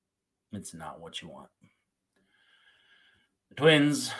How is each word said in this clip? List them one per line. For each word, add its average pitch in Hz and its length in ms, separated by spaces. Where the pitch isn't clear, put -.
It's 98 220
not 78 260
what 82 220
you 87 60
want. 69 220
The - 60
Twins 147 640